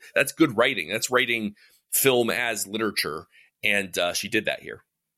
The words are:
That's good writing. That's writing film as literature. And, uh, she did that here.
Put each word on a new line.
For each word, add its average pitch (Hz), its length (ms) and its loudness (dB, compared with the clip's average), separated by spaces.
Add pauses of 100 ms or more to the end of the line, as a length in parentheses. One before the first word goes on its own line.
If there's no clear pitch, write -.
(140)
That's 139 160 2
good 135 260 2
writing. 107 340 0
That's 117 200 -4
writing 117 460 0 (340)
film 123 400 4
as 110 380 -2
literature. 101 580 -4 (380)
And, 101 340 0
uh, 87 140 0
she 101 160 -6
did 110 160 0
that 76 180 -4
here. - 220 -14 (340)